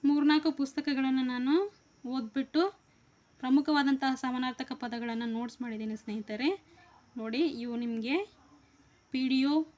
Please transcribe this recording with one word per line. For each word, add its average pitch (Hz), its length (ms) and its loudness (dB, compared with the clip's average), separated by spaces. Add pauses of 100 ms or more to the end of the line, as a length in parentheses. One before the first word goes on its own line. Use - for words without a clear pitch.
ಮೂರ್ನಾಲ್ಕು 294 480 4
ಪುಸ್ತಕಗಳನ್ನು 269 720 0
ನಾನು 254 280 0 (500)
ಓದ್ಬಿಟ್ಟು 262 600 -2 (800)
ಪ್ರಮುಖವಾದಂತಹ 269 720 2
ಸಮಾನಾರ್ಥಕ 254 560 -4
ಪದಗಳನ್ನು 233 540 -6
ನೋಟ್ಸ್ 233 360 -6
ಮಾಡಿದ್ದೀನಿ 220 360 -6
ಸ್ನೇಹಿತರೆ. 214 520 -4 (680)
ನೋಡಿ, 226 240 -2 (100)
ಇವು 240 240 -6
ನಿಮಗೆ 233 400 -2 (960)
ಪಿ 262 140 0
ಡಿ 262 180 4
ಒ, 285 100 4 (220)